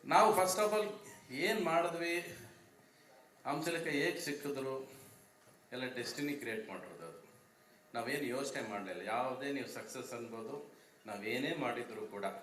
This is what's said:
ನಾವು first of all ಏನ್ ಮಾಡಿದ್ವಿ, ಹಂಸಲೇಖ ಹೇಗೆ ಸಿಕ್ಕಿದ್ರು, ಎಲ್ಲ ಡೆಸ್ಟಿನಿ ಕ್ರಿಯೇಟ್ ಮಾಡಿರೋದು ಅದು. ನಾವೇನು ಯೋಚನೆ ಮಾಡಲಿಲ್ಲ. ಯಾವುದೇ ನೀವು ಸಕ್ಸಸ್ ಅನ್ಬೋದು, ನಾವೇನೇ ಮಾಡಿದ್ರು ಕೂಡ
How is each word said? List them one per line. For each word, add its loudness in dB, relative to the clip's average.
ನಾವು 10
first 4
of 4
all 2
ಏನ್ 2
ಮಾಡಿದ್ವಿ, 4
ಹಂಸಲೇಖ 0
ಹೇಗೆ 2
ಸಿಕ್ಕಿದ್ರು, -4
ಎಲ್ಲ -4
ಡೆಸ್ಟಿನಿ -2
ಕ್ರಿಯೇಟ್ -4
ಮಾಡಿರೋದು -10
ಅದು. -14
ನಾವೇನು 0
ಯೋಚನೆ -2
ಮಾಡಲಿಲ್ಲ. -4
ಯಾವುದೇ 0
ನೀವು -2
ಸಕ್ಸಸ್ -8
ಅನ್ಬೋದು, -8
ನಾವೇನೇ -2
ಮಾಡಿದ್ರು -2
ಕೂಡ -4